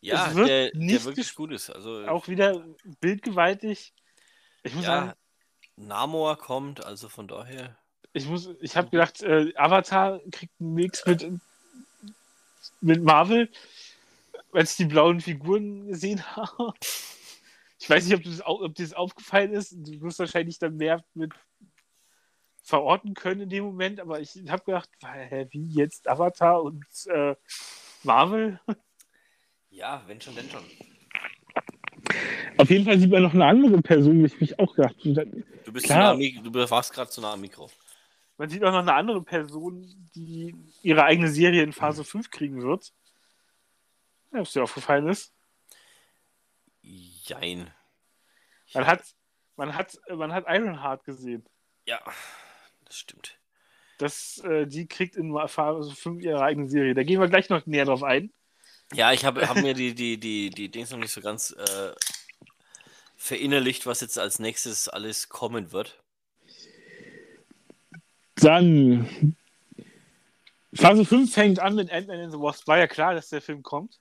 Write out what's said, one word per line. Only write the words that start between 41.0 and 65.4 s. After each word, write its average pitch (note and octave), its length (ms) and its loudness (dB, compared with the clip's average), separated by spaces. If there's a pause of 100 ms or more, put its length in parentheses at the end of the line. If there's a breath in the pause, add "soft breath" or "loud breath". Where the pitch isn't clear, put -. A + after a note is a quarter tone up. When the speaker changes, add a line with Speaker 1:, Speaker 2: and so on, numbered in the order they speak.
Speaker 2:
eigene E3 260 4
Serie E3+ 320 4
in D3+ 120 -2
Phase D3+ 260 -4
Speaker 1:
Mhm. D3 60 -12
Speaker 2:
fünf - 240 -10
kriegen C#3 320 -8
wird. D3 320 -6 (1400)
Ja, C4+ 80 -6
ob E3+ 60 -4
es - 80 -16
dir C3 80 0
aufgefallen C#3+ 460 -2
ist. - 260 -6 (1500 soft breath)
Speaker 1:
Jein. F2+ 920 -14 (1000)
Speaker 2:
Man C3 140 -2
hat, F3 160 2 (540)
man D3 180 -10
hat, F#3 240 -10 (100)
man D#3+ 240 -8
hat F3+ 160 -8
Ironheart E3 560 -4
gesehen. B2+ 400 -12 (420)
Speaker 1:
Ja, A2+ 140 -8 (840 loud breath)
das - 140 -20
stimmt. - 400 -20 (600)
Speaker 2:
Das, - 460 -10
äh, D#3 220 -2
die D3+ 200 -12
kriegt - 300 -8
in D#3+ 160 -8 (160)
Phase D3+ 480 -4
fünf E3+ 260 -12
ihre D3+ 200 -2
eigene D3 260 -2
Serie. C3+ 260 2
Da C3 80 0
gehen F#3 180 2
wir F#3 80 4
gleich F#3+ 200 4
noch F3 180 -2
näher D3 200 0
drauf C3+ 160 0
ein. C#3+ 300 -2 (600 soft breath)
Speaker 1:
Ja, A#2 200 2
ich C3 120 0
hab, C3 160 0
hab C#3 160 0
Speaker 2:
<laughs> G3+ 60 2
Speaker 1:
mir C#3 120 0
die, B2+ 200 -4
die, A#2 240 -4
die, G#2+ 320 -6
die F#2+ 200 -12
Dings A#2+ 200 -14
noch B2+ 80 -14
nicht G#2+ 140 -8
so G#2 100 -12
ganz, G#2+ 300 -8
äh, G2 400 -4 (1200 soft breath)
verinnerlicht, C3 720 -2
was A#2+ 160 -6
jetzt A#2+ 160 -10
als G2+ 200 -6
nächstes A2+ 500 -8
alles G#2+ 420 -10
kommen A2 420 -10